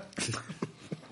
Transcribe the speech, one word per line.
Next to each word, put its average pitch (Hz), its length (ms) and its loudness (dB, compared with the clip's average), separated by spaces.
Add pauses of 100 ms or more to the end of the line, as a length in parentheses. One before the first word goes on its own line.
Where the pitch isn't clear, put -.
(180)
<laughs> - 220 4 (720)